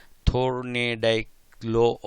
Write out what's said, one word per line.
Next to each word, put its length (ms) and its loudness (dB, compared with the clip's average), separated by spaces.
Thorndike 960 -2
law 260 2